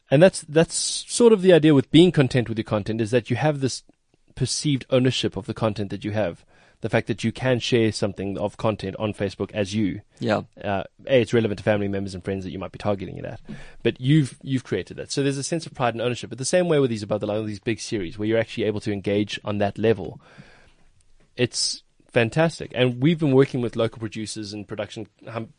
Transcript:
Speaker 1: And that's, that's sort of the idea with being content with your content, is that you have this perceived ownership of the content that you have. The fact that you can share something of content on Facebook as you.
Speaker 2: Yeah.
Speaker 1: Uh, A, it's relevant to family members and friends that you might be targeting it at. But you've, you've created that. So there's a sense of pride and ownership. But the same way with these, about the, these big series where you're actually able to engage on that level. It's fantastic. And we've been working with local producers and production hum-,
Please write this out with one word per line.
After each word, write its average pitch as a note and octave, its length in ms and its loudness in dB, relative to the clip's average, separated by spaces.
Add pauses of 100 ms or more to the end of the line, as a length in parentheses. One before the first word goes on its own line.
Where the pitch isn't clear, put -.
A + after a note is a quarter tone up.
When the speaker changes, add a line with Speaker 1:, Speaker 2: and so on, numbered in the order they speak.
(100)
Speaker 1:
And C#3+ 120 10
that's, F#3 200 6
that's D#3+ 340 0
sort - 560 4
of G#3 80 6
the F3+ 140 8
idea D#3 200 6
with C3+ 160 4
being F3 220 8
content B2 380 2
with A2 80 -4
your G#2+ 60 -4
content, G#2+ 360 -2
is A2 120 -2
that B2 180 0
you A#2+ 60 2
have D3 240 -2
this C3 220 -4 (520)
perceived C3+ 560 -2
ownership B2+ 440 0
of G2 120 -8
the A2 80 -6
content G#2 340 -2
that G#2 160 -8
you G#2+ 60 -4
have. G2+ 340 -4 (380)
The A2 80 -6
fact A2+ 160 0
that A2 180 -4
you A2+ 80 0
can B2+ 260 -2
share A2+ 320 2
something G2 460 -6
of G2+ 220 -6
content G2 400 -4
on G#2+ 160 -4
Facebook G2+ 400 -6
as G2+ 200 -2
you. G#2 280 -2 (180)
Speaker 2:
Yeah. G#2+ 220 0 (200)
Speaker 1:
Uh, G2 200 -4 (240)
A, C3 160 4
it's G#2+ 100 -2
relevant A2 240 2
to - 80 -16
family G#2 240 0
members G2 260 -6
and F2+ 80 -10
friends F#2+ 220 -6
that F#2 60 -8
you D#2 80 -10
might F#2+ 120 -10
be - 80 -18
targeting F#2 380 -6
it E2+ 80 -10
at. - 160 -12 (420)
But A#2 160 0
you've, C#3 440 2
you've C3+ 200 -4
created - 360 -6
that. C#2 120 -12
So C#3+ 120 -2
there's C#3 160 -2
a C#3 40 -8
sense D#3+ 220 -6
of - 80 -16
pride A#2+ 220 -2
and A2+ 80 -4
ownership. B2 260 -4
But B2 100 -12
the C3 60 -8
same F3+ 240 2
way D#3 100 4
with C3+ 120 2
these, A2 120 -4
about G#2 200 -4
the, G#2 220 -2
these G#2+ 160 -8
big A2+ 200 -4
series F#2+ 380 -6
where G#2 100 -4
you're A2 100 2
actually A2 260 -4
able G#2 160 -2
to G#2 120 -4
engage G2+ 500 -2
on G#2 140 -6
that G2+ 220 -2
level. G2+ 420 0 (1120)
It's - 480 -2 (300)
fantastic. D#3 640 0
And B2 280 0
we've D#3+ 160 2
been D#3 140 2
working C3 300 4
with A2+ 120 -4
local A2+ 260 -2
producers G#2+ 520 -8
and G#2 160 -12
production G#2 380 -8 (200)
hum-, A2+ 320 -12